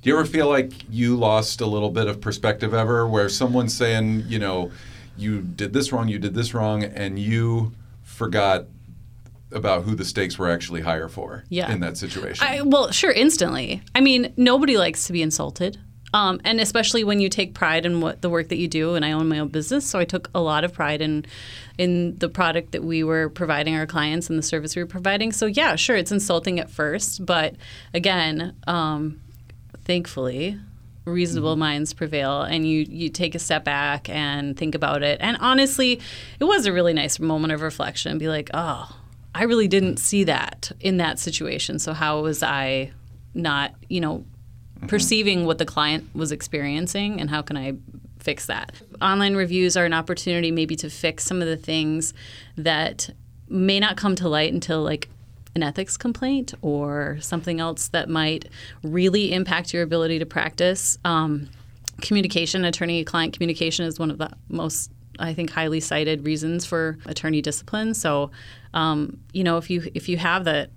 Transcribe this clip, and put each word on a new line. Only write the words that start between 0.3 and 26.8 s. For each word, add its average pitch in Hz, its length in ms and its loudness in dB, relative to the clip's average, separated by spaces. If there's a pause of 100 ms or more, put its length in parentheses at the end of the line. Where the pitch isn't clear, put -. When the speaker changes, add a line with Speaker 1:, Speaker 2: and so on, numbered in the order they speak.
Speaker 1:
like 131 240 4 (180)
you 120 260 2
lost 110 440 2
a 113 60 0
little 104 240 2
bit 104 180 2
of 104 120 -4
perspective 110 540 0
ever, 117 340 4
where 104 200 4
someone's 123 460 2
saying, 110 520 2
you 113 120 -2
know, 92 320 0 (460)
"You 104 240 -2
did 92 320 -6
this 135 200 0
wrong, 113 160 0
you 104 100 -2
did 95 160 -2
this 113 200 -2
wrong," 107 300 2
and 101 340 -6
you 113 540 2 (300)
forgot 98 640 0 (840)
about 95 320 2
who 107 100 0
the 92 100 -4
stakes 92 340 -2
were 90 120 0
actually 85 300 -2
higher 80 280 -2
for - 400 -10
Speaker 2:
Yeah. 175 220 -2
Speaker 1:
in 98 100 0
that 82 160 -4
situation? - 500 -4
Speaker 2:
I, 277 160 -2
well, 277 280 6
sure, 277 220 4
instantly. 190 720 2 (120)
I 254 60 8
mean, 254 360 4
nobody 254 400 6
likes 170 300 2
to 185 60 -6
be 170 100 2
insulted. 156 560 -2 (340)
Um, 190 320 4
and 226 160 2
especially 220 420 2
when 202 180 4
you 196 80 4
take 185 260 0
pride 165 320 4
in 175 140 4
what 165 220 -2
the 180 80 0
work 165 180 0
that 180 80 -2
you 175 120 0
do, 160 260 0
and 156 100 2
I 151 80 0
own 160 160 2
my 156 100 2
own 151 100 -2
business, 156 380 0
so - 120 -2
I 175 60 4
took 175 300 -4
a 175 60 2
lot 156 240 2
of 175 80 -2
pride 151 300 -2
in, 151 220 0 (540)
in 175 400 2
the 170 100 0
product 170 440 0
that 165 120 -4
we 160 200 0
were 160 260 2
providing 156 440 0
our 156 120 0
clients 156 420 0
and 160 100 0
the 156 40 0
service 151 340 -4
we 175 60 -2
were 170 60 -4
providing. 196 440 0
So 214 140 0
yeah, 214 300 4
sure, 233 200 4
it's 175 160 0
insulting 180 480 2
at - 100 -8
first, 165 540 -2